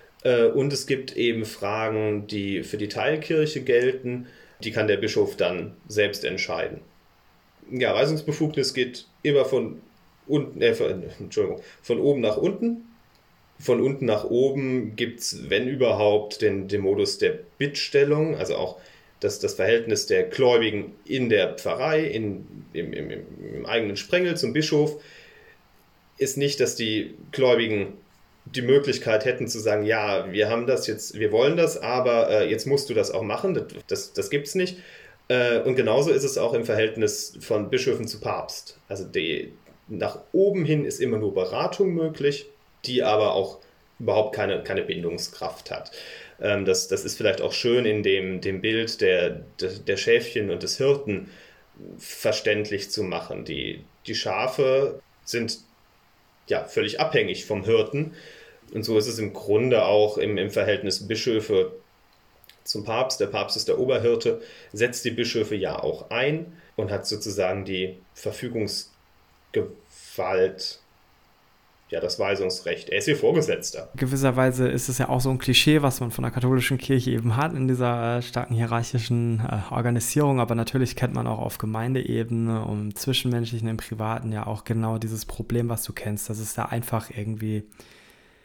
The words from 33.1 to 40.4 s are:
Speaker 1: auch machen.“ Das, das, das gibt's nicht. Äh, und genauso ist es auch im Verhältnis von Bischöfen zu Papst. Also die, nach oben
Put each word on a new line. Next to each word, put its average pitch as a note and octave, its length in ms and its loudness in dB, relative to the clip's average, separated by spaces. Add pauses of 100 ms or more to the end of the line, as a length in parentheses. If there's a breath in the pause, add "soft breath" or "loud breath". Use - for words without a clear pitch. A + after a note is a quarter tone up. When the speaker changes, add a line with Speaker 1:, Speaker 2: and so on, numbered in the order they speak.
Speaker 1:
auch - 100 -2
machen.“ A2+ 320 -2
Das, A#2+ 120 -2 (200)
das, - 280 -6
das - 180 -4
gibt's C#3+ 240 -2
nicht. F#3 220 -2 (500 loud breath)
Äh, B2 320 4
und C3 160 0
genauso B2+ 340 4
ist C3+ 140 4
es C3 160 -2
auch A#2 160 0
im A#2 100 -2
Verhältnis A2 760 0
von G#2 280 -2
Bischöfen A#2+ 380 0
zu G#2+ 120 -10
Papst. - 680 -8
Also F#2+ 180 -8
die, D#2+ 480 -4 (340)
nach G#2 300 -6 (140)
oben F#3 340 2